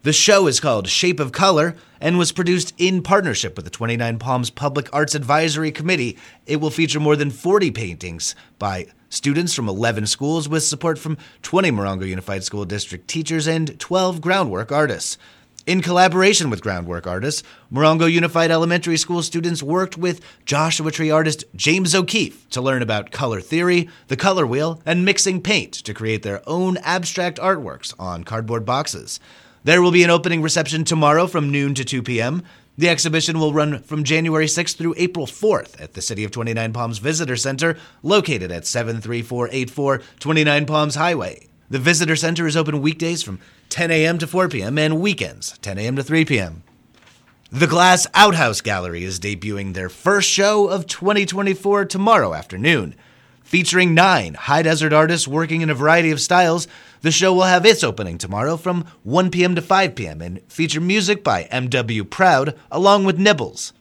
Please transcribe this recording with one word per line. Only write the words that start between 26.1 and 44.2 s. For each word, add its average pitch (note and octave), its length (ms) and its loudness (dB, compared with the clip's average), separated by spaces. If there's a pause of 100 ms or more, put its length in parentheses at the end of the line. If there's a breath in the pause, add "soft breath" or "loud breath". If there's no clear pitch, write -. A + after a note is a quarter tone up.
their G2+ 260 -6
own F#3 280 -2
abstract F3 600 -4
artworks C3 640 -4
on F2 240 -8
cardboard A2+ 420 -6
boxes. B2 540 -6 (440 soft breath)
There F3 200 6
will F3+ 80 4
be F3 120 6
an F3 60 4
opening E3+ 320 2
reception D#3 420 -2
tomorrow D#3+ 440 4
from D3+ 240 -2
noon C#3+ 240 0
to C3 100 -6
two B2+ 160 -4
P A#2 180 -2
M. C#3 220 -2 (340 soft breath)
The E3 140 2
exhibition D#3+ 480 0
will D3+ 160 0
run D3+ 300 0
from D3+ 200 -4
January D#3 440 2
sixth D#3+ 320 -4
through E3 180 -2
April F3 300 -2
fourth - 520 -2
at - 140 -18
the F#2 80 -12
City G#2 220 -6
of G#2 80 -6
Twenty-nine A2+ 420 -4
Palms A#2 240 -6
Visitor C3+ 400 -4
Center, C3+ 400 -2 (240 loud breath)
located C#3+ 500 0
at E2+ 140 -8
seven A#2 340 -2
three A#2 220 -6
four A#2+ 300 -4
eight B2+ 180 -4
four C#3 320 -2 (180 loud breath)
Twenty-nine D3+ 460 2
Palms D3+ 300 0
Highway. D3 540 -4 (200)
The C3+ 100 -4
Visitor D#3+ 360 2
Center E3 320 -2
is D3+ 100 0
open D3+ 240 0
weekdays E3 420 -2
from F#2+ 160 -10 (300 soft breath)
ten E3+ 220 -2
A D#3 140 4
M E3 120 0
to D#3 100 -4